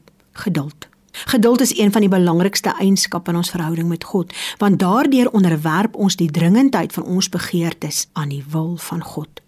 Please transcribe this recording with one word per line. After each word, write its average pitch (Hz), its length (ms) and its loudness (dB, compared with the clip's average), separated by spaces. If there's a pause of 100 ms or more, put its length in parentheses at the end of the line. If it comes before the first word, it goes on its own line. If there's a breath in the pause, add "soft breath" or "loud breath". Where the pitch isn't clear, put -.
(320)
geduld. 151 560 -6 (220)
Geduld 240 500 2
is - 180 0
een 208 140 4
van - 80 2
die 202 100 4
belangrikste 180 680 2
eienskappe 190 520 0
in 170 60 -2
ons 175 140 -2
verhouding 165 380 -4
met 165 160 -4
God, 180 280 -4 (260 loud breath)
want 202 200 4
daardeur 247 520 2
onderwerp 170 680 2
ons 196 200 0
die 170 140 0
dringendheid 202 600 2
van 170 100 -6
ons 185 260 -2
begeertes 165 840 -4
aan 151 160 -6
die 139 200 -8
wil 160 280 -4
van 170 260 -8
God. - 260 -12 (200)